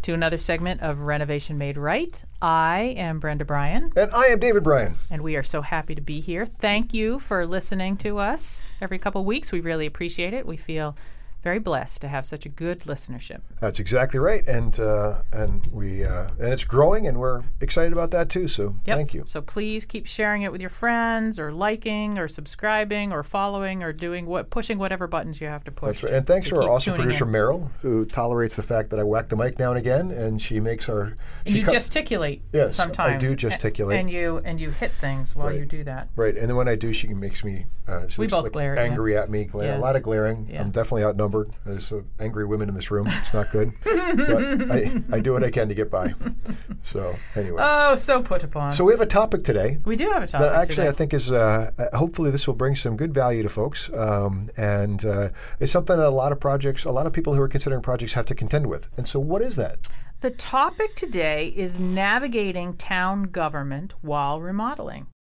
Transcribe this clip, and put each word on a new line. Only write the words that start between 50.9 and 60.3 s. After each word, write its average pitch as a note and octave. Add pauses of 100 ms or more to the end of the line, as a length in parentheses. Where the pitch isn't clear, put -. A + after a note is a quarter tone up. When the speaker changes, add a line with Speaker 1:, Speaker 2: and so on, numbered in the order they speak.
Speaker 2:
think D3+
is, B2+
uh, A2
uh, A#2+
hopefully D#3
this C#3
will C3
bring C3
some A#2
good D#3
value B2
to G2+
folks. A2+
Um, G2+ (100)
and, G#2
uh, G2+ (300)
it's C3+
something F3
that D#3
a -
lot C3+
of C#3
projects, C#3
a C#3
lot B2+
of B2
people D#3
who C3+
are C3
considering C3
projects A#2+
have A#2+
to A2
contend A#2
with. -
And B2
so C#3
what E3
is B3+
that? - (340)
Speaker 1:
The B3+